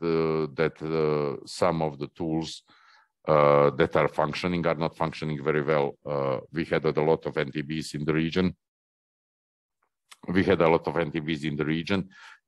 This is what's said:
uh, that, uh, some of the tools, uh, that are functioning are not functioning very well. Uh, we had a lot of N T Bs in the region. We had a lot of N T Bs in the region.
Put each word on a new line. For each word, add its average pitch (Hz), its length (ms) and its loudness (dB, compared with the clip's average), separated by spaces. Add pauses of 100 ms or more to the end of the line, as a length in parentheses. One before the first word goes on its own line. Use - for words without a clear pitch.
uh, 80 520 0
that, 78 280 0
uh, 76 640 -2
some 82 360 0
of 73 160 -4
the 71 100 -8
tools, 80 540 -6 (640)
uh, 73 440 6
that 80 260 0
are 76 120 4
functioning 80 580 -2
are 82 80 2
not 80 220 -4
functioning 78 460 -4
very 76 200 0
well. 71 340 0 (120)
Uh, 69 300 -2 (140)
we 78 140 -4
had 80 180 -2
a 76 180 2
lot 80 240 2
of 76 100 -6
N 73 140 -2
T 76 120 -6
Bs 76 320 -8
in 73 100 -6
the 78 100 0
region. 82 400 0 (1700)
We 90 160 2
had 90 160 4
a 82 80 6
lot 82 180 4
of 76 100 -2
N 80 140 0
T 80 100 -4
Bs 76 240 -4
in 73 120 -2
the 76 80 -2
region. 82 460 -2 (380)